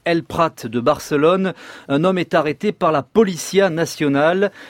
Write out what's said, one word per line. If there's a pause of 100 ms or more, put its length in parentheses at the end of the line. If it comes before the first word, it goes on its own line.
El
Prat (140)
de
Barcelone, (360)
un
homme
est
arrêté
par
la
Policia
Nacional. (200)